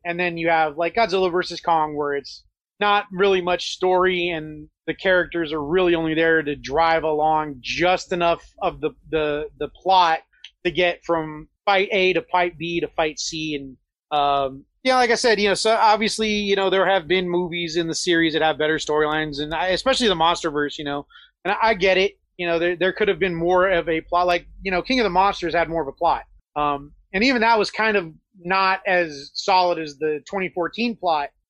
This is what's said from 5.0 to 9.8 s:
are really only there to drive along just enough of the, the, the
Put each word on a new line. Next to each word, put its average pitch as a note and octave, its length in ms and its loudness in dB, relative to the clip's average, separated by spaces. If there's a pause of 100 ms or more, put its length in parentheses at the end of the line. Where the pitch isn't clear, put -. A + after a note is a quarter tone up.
are D3+ 120 -4
really F3 300 2
only D#3+ 200 0
there E3 280 2
to D3 140 -4
drive D#3+ 480 0
along D3+ 560 0
just F3 520 -2
enough E3+ 300 0 (180)
of D#3+ 220 -4
the, D3+ 80 -4 (200)
the, D3+ 360 -4 (120)
the D3 100 -8 (140)